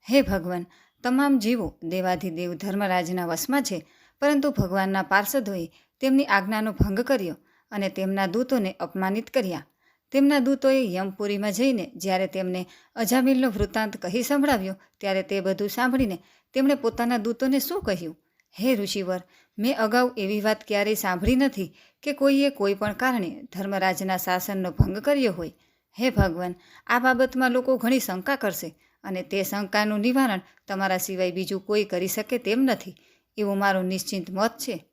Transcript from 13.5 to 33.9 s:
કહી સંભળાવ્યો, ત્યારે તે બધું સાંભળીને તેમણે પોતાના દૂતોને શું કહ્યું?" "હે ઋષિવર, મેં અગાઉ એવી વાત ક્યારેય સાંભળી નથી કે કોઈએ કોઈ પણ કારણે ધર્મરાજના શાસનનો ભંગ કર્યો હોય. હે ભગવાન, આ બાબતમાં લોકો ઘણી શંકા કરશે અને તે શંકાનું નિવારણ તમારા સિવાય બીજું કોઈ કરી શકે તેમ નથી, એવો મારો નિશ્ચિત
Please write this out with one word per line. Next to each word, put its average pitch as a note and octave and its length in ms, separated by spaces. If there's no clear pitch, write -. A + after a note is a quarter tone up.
કહી A3 260
સંભળાવ્યો, B3 520
ત્યારે F#3+ 220
તે G3 180
બધું F#3+ 280
સાંભળીને B3 540
તેમણે C4+ 220
પોતાના A#3+ 420
દૂતોને A#3 420
શું F4+ 240
કહ્યું?" E3+ 340
"હે B3+ 160
ઋષિવર, F#3+ 460
મેં A#3+ 200
અગાઉ A#3+ 380
એવી G#3 240
વાત G#3+ 280
ક્યારેય G#3 260
સાંભળી G#3 420
નથી C4 380
કે D4 100
કોઈએ C#4 380
કોઈ G3+ 240
પણ G#3 180
કારણે A#3 600
ધર્મરાજના F#3+ 640
શાસનનો F#3 540
ભંગ F#3+ 280
કર્યો C4 340
હોય. D#3+ 200
હે B3+ 100
ભગવાન, F3+ 440
આ A#3+ 120
બાબતમાં B3+ 520
લોકો B3+ 260
ઘણી B3 240
શંકા F#3+ 360
કરશે F3 380
અને F#3 200
તે G3 200
શંકાનું G#3 580
નિવારણ A#3+ 400
તમારા F#3+ 300
સિવાય F#3 320
બીજું F#3 300
કોઈ G#3 240
કરી F#3 240
શકે A3 300
તેમ A3+ 220
નથી, A3+ 360
એવો G3+ 180
મારો G3 280
નિશ્ચિત F#3 480